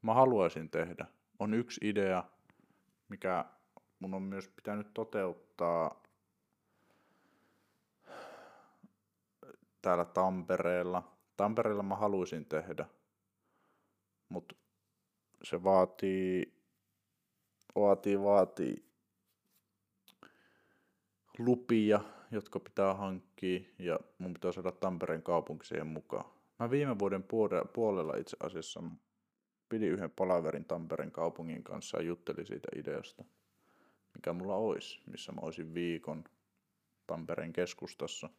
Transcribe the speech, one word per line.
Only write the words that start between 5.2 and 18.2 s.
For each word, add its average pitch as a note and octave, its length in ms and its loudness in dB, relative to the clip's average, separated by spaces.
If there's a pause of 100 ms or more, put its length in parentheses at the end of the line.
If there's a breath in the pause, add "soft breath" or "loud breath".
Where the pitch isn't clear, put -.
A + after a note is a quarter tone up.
täällä F2 240 4
Tampereella. F2+ 1120 0 (200)
Tampereella G#2+ 460 2
mä G2 120 -2
haluaisin F#2+ 500 0
tehdä, D#2 400 -4 (1400)
mut - 280 -10 (840)
se F2 200 -6
vaatii, F#2+ 880 4 (1200)
vaatii, G2+ 440 4